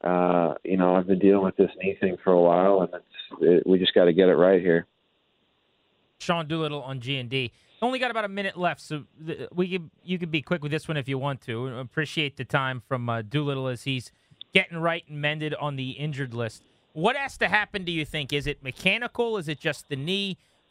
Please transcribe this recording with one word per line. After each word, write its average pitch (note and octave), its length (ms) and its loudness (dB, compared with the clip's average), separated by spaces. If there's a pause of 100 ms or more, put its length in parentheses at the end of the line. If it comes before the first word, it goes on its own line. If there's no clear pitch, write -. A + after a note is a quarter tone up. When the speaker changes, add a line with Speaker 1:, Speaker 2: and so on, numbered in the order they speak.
Speaker 1:
uh, F2 500 2 (100)
you F#2 120 0
know, F2+ 180 4
I've F#2 140 2
been F#2+ 100 2
dealing G2 260 6
with F#2 120 -2
this F#2+ 140 4 (120)
knee F#2+ 180 -2
thing F#2 220 0
for F#2 100 4
a F2+ 80 8
while, F2+ 420 6
and F2 120 -2
it's, - 460 -18
it, E2 260 6
we F#2+ 120 6
just F2+ 160 0
gotta F2+ 180 6
get F#2 160 4
it F2+ 80 4
right F2+ 240 6
here. E2+ 260 2 (1300)
Speaker 2:
Sean E3+ 260 -2
Doolittle D3 360 -4
on C3 180 -10
G C3+ 180 -6
and B2 100 -8
D. B2+ 240 -2 (300)
Only B3+ 160 0
got B3 120 -2
about A3 140 -4
a G3+ 40 -6
minute G3 280 -6
left, E3+ 240 -2
so D3+ 240 -10 (220)
th-, D#3 260 -8
we F3+ 160 -2
could, F3 220 -8 (140)
you F3+ 140 -4
could E3 120 -8
be D#3 100 0
quick F3 220 -4
with D3 80 -6
this D3+ 160 -4
one D#3 100 -4
if B2+ 120 -4
you C3+ 100 -4
want C3+ 240 -6
to. B2 360 -8
Appreciate C#3 580 -4
the C3 80 -10
time C3 420 -2
from, A#2+ 220 -4
uh, A#2 140 -2
Doolittle C3+ 440 -4
as B2 160 -6
he's C3 300 -4 (420)
getting F3 240 2
right E3 300 -2
and D3 120 -12
mended D3+ 340 -2
on C#3+ 220 -6
the C3 140 -6
injured C#3 420 -6
list. A#2 300 -6 (320)
What G#3 220 0
has C#4 220 -8
to G#3+ 100 0
happen, G3+ 360 -2
do E3+ 80 -4
you D#3 140 -4
think? D3 260 -8
Is C#3+ 140 -2
it C#3+ 160 -6
mechanical? A3 720 -2
Is D#3+ 120 -6
it D3+ 120 -8
just - 300 -4
the C#3 60 -4
knee F#3 420 -4 (320)